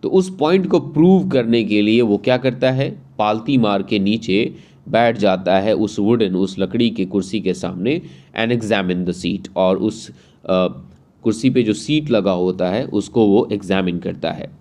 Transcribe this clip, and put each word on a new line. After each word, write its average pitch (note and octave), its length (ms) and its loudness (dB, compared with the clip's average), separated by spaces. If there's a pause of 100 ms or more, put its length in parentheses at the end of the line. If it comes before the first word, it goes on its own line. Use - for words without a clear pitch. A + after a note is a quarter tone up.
तो - 60 -4
उस F#3 280 0
पॉइंट F3 300 2
को E3+ 140 2
प्रूव F3+ 480 4
करने A#2 360 2
के G#2 180 2
लिए A2 180 4
वो G#2 160 4
क्या B2+ 200 0
करता C3 340 0
है? C3+ 320 -4 (160)
पालती A2 400 0
मार G2+ 240 2
के G#2+ 160 -2
नीचे G#2 560 0 (340)
बैठ A2+ 300 2
जाता F#2+ 400 2
है G#2 160 2
उस G#2 240 -2
वुडन, G#2 360 2
उस F#2 240 -2
लकड़ी A2 320 0
की G2+ 140 -4
कुर्सी F#2+ 360 -4
के F#2 140 -2
सामने, F#2 480 -4 (380)
and A#2 200 0
examine F#2 500 -2
the - 140 -8
seat, F2+ 320 -6
और F#2 200 2
उस, G#2+ 340 -6
अ, - 560 -4 (560)
कुर्सी A#2 280 0
पे B2+ 120 2
जो G#2+ 100 0
सीट D3+ 380 -2
लगा G2+ 200 2
होता F#2 380 -2
है G2 160 -2
उसको G#2 420 0
वो G#2 260 4
एग्जामिन F#2+ 460 -2
करता F2 320 -6
है। - 200 -10 (100)